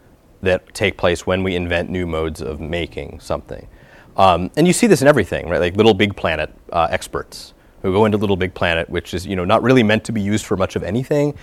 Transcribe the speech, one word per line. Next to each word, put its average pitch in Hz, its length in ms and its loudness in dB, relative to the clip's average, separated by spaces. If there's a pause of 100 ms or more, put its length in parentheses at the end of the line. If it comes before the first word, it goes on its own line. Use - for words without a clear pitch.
(420)
that 92 320 -2
take 101 220 -2
place 87 300 0
when 92 160 0
we 95 120 -2
invent 87 360 -2
new 90 160 -4
modes 80 340 -4
of 78 200 -8
making 78 600 -8
something. - 460 -10 (500)
Um, 90 400 4
and 156 100 4
you 180 60 4
see 240 140 2
this 185 140 4
in 135 80 4
everything, 87 400 2
right? 80 120 0
Like 90 160 0
Little 110 180 6
Big 101 220 0
Planet, 78 360 -4 (200)
uh, 82 180 0
experts - 640 -8 (260)
who 95 120 -2
go 104 120 4
into 107 140 2
Little 101 180 0
Big 92 180 -4
Planet, 82 360 -2
which 85 240 -6
is, 90 120 -6
you 95 80 -4
know, 90 100 -2
not 104 180 2
really 127 200 6
meant 107 220 2
to - 80 -8
be 110 80 -4
used 101 240 -2
for 101 120 -2
much 92 200 -2
of 87 60 -4
anything, 139 600 -2